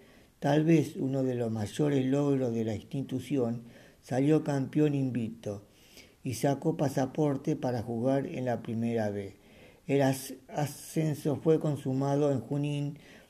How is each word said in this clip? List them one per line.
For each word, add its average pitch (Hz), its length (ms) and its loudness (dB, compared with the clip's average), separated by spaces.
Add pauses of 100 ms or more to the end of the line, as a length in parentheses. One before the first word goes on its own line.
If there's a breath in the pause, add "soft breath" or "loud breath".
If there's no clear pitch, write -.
(400 loud breath)
tal 147 260 4
vez 160 320 4
uno 135 260 0
de 127 120 0
los 120 140 -2
mayores 131 560 0
logros 135 480 2
de 113 120 0
la 110 100 -2
institución, 123 880 -4 (380 loud breath)
salió 147 420 2
campeón 143 520 2
invicto 117 680 -4 (600 loud breath)
y 123 100 -4
sacó 139 420 0
pasaporte 143 800 0
para 123 280 -2
jugar 123 440 0
en 131 180 -6
la 117 160 -2
Primera 113 500 0
B. 101 260 -6 (500 loud breath)
El 139 140 4
as-, 135 320 0 (160)
ascenso 151 880 -2
fue 160 220 4
consumado 139 720 0
en 135 100 0
Junín 143 580 -4 (300 loud breath)